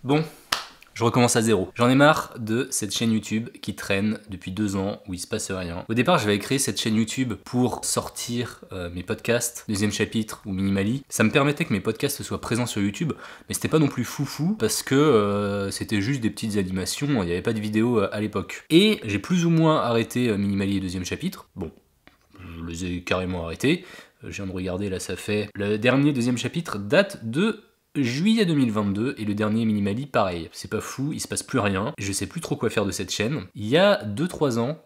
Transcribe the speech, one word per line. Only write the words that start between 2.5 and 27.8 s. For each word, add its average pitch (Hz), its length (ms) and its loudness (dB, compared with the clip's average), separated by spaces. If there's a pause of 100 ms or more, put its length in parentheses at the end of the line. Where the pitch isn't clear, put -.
cette 101 200 -4
chaîne 113 200 2
YouTube 110 380 -2 (120)
qui 98 140 -6
traîne 104 420 0 (120)
depuis 95 200 -10
deux 98 240 -2
ans 101 320 -2
où 92 80 -8
il 87 60 -10
se - 80 -10
passe - 240 -6
rien. 90 360 -6
Au 113 60 0
départ, 143 240 4
j'avais 104 220 4
créé 135 180 -2
cette 117 220 -2
chaîne 110 160 2
YouTube 113 380 0 (100)
pour 123 400 0
sortir, - 880 -4
euh, 87 200 -8
mes 90 120 -8
podcasts, - 640 -2
deuxième 104 240 0
chapitre 107 520 -2
ou 104 60 -8
Minimali. 98 580 0
Ça - 140 0
me 110 80 6
permettait 147 340 2
que 143 80 -2
mes 101 60 2
podcasts - 460 -2
soient 98 160 -6
présents 120 260 -2
sur 107 160 -2
YouTube, 104 300 -2 (360)
mais 101 60 -4
c'était - 140 -4
pas 160 100 4
non 151 80 6
plus - 160 -2
foufou 151 560 -2
parce 214 240 0
que, 135 140 2
euh, 101 760 4
c'était 101 300 -2
juste 127 200 -2
des 107 100 0
petites 107 260 -4
animations, 95 680 0
il 85 60 -2
y 85 40 -2
avait 90 80 0
pas 117 120 -2
de 110 80 -2
vidéo, 110 400 2
euh, 98 100 0
à 107 100 -4
l'époque. - 500 -6
Et 202 340 6
j'ai 101 160 0
plus 175 260 2
ou 170 40 4
moins 160 320 6
arrêté, 117 480 2
euh, 101 60 2
Minimali 98 420 0
et - 20 0
deuxième 92 240 -4
chapitre. - 500 -6
Bon, 85 160 -6 (680)
je 85 260 -12
les 85 200 -8
ai 90 180 -6
carrément 92 400 -2
arrêtés. 131 400 0 (400)
Euh, 107 80 -10
je 101 100 -8
viens 98 40 -6
de 92 60 -6
regarder, 92 380 -4
là, 92 80 -4
ça 92 160 -6
fait... 104 400 -4
Le 104 240 -2
dernier 135 340 2
deuxième 123 260 0
chapitre 127 400 -4
date 127 460 0
de 151 380 -2 (320)